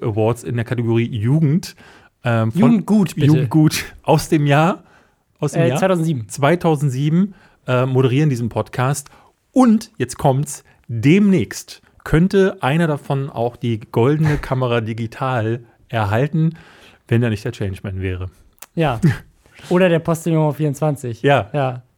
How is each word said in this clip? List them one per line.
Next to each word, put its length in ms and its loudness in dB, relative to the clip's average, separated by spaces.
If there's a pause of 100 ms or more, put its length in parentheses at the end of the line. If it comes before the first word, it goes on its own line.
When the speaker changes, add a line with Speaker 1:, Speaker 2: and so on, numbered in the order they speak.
Speaker 1:
Awards 420 -2
in 120 -6
der 100 -4
Kategorie 420 -2
Jugend, 680 0 (500)
ähm, 280 0
von 80 -2
Speaker 2:
Jugendgut, 540 2
bitte. 140 0
Speaker 1:
Jugendgut 560 2 (180)
aus 260 2
dem 180 2
Jahr, 380 2 (560)
aus 120 -4
dem 100 0
Speaker 2:
Äh, 80 2
Speaker 1:
Jahr? 80 -2
Speaker 2:
zweitausendsieben. 500 0
Speaker 1:
Zweitausendsieben, 1040 0 (320)
äh, 180 2
moderieren 460 2
diesen 180 -2
Podcast. 600 -4 (420)
Und 460 2
jetzt 180 -6
kommt's: 460 -2 (240)
demnächst 960 0 (220)
könnte 580 2
einer 240 0
davon 420 -4
auch 280 -6
die 240 -4
goldene 580 0
Kamera 420 -2
digital 800 -4 (280)
erhalten, 680 0 (540)
wenn 120 2
da 80 0
nicht 160 -4
der 80 -6
Changeman 480 -8
wäre. 300 -6 (460)
Speaker 2:
Ja. 240 -2 (340)
Speaker 1:
<laughs> 340 -18
Speaker 2:
Oder 200 4
der 100 2
Postillon 560 0
vierundzwanzig. 680 -4
Speaker 1:
Ja. 300 2
Speaker 2:
Ja. 300 -4 (160)